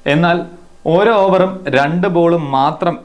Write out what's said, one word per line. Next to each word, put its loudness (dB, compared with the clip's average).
എന്നാൽ 0
ഓരോ 2
ഓവറും 0
രണ്ട് 0
ബോളും 0
മാത്രം -2